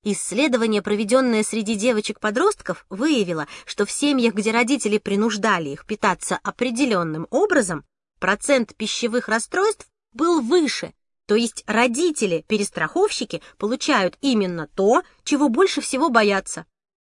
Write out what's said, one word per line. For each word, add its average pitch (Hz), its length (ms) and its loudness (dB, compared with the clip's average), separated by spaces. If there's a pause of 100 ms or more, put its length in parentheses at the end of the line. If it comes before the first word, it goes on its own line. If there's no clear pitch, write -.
Исследование, 220 760 0
проведенное 220 640 2
среди 220 320 -4
девочек-подростков, 214 1120 -2
выявило, 196 580 0 (180)
что - 200 -4
в - 60 -10
семьях, 254 420 2
где 214 180 -2
родители 233 460 2
принуждали 202 720 0
их - 160 -12
питаться 202 560 -2
определенным 202 880 -2
образом, 262 540 0 (360)
процент 214 560 0
пищевых 233 520 -4
расстройств 359 600 -2 (260)
был 320 260 2
выше, 269 540 0 (320)
то 208 100 2
есть 233 320 -2
родители-перестраховщики 220 1700 0 (160)
получают 214 640 0
именно 185 460 0
то, 226 360 2 (220)
чего 285 240 2
больше 294 320 2
всего 269 280 0
боятся. 202 560 0 (480)